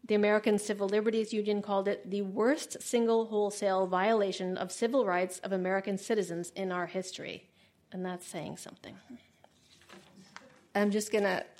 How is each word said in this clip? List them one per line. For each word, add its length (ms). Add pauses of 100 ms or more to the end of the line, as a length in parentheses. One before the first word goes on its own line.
The 120
American 440
Civil 300
Liberties 440
Union 300
called 240
it 240
the 120
worst 600
single 440
wholesale 600
violation 720
of 160
civil 340
rights 340
of 120
American 460
citizens 580
in 160
our 140
history. 640 (440)
And 120
that's 220
saying 300
something. 400 (1800)
I'm 160
just 220
gonna 320 (160)